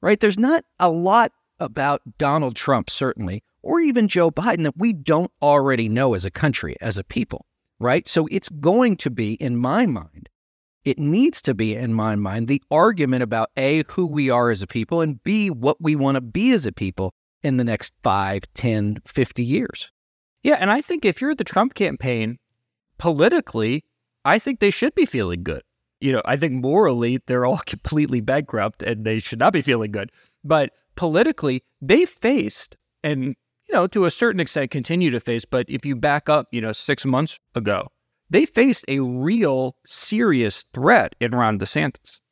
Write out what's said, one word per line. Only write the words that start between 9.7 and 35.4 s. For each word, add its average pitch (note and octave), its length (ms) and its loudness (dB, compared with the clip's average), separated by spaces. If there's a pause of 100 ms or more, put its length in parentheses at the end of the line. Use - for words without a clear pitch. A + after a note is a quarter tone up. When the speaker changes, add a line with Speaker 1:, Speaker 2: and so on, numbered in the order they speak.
Speaker 1:
mind, E2+ 420 -8 (560)
it C#3 140 0
needs F#3+ 420 2
to C#3+ 120 -2
be, G#2+ 220 -2
in A#2 180 -4
my A2 220 0
mind, G#2 320 -2
the C#3 240 -2
argument D3+ 520 2
about A2+ 340 -2
A, C#3+ 320 0
who F#3 160 -2
we D3 240 -2
are A#2+ 200 2
as G#2 120 -2
a G2 60 -8
people, A#2+ 340 -2
and D3+ 220 -4
B, G#3 260 0
what C#3 320 0
we D#3 140 2
want C#3 200 2
to C3 60 -2
be F#3 320 2
as F3 120 2
a G#2 60 -2
people F#2+ 420 -4 (300)
in C3 140 2
the B2+ 60 2
next A2+ 300 -4 (100)
five, G2 400 0 (100)
ten, G#2+ 520 -2
fifty - 380 -2
years. D3+ 480 -4 (520)
Speaker 2:
Yeah, C#4+ 160 4
and F#3+ 120 2
I A#3 80 4
think D#4 240 -6
if F#3+ 160 2
you're C#4+ 160 -2
the B3 80 -4
Trump A#3 300 0
campaign, B2+ 680 -2 (580)
politically, D#3 840 2 (400)
I E3+ 160 4
think C4+ 200 -6
they G3+ 120 4
should C4+ 240 -2
be F4+ 100 4
feeling F2+ 380 -4
good. D#2+ 180 -6 (380)
You C3+ 140 0
know, A#2 100 0
I C#3 140 0
think C#3+ 160 0
morally, B2+ 720 2
they're B2 200 0
all B2+ 120 2
<laughs> - 80 -8
completely C#3+ 560 -2
bankrupt A2+ 600 -4
and A2 220 -4
they A2 160 -2
should A2+ 200 -10
not E3+ 140 4
be E3 80 0
feeling A#2 300 0
good. G2+ 200 -6 (320)
But D3 280 2 (240)
politically, D#3+ 680 0 (180)
they A3 240 4
faced, - 720 -2 (260)
and, C#3 240 -2 (400)
you G#4+ 60 -6
know, F#3 140 2
to F#3 180 2
a E3 60 2
certain A3 280 -2
extent C#3+ 320 -2
continue D#3+ 400 0
to A#2+ 80 -2
face, A#2 260 -4